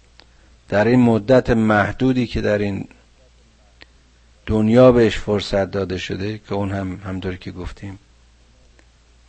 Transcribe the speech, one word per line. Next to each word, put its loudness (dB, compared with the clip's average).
در 2
این 4
مدت 2
محدودی 0
که -6
در 0
این -6
دنیا 6
بهش 2
فرصت -2
داده -6
شده، -8
که -12
اون -4
هم -8
همطور -8
که -14
گفتیم -14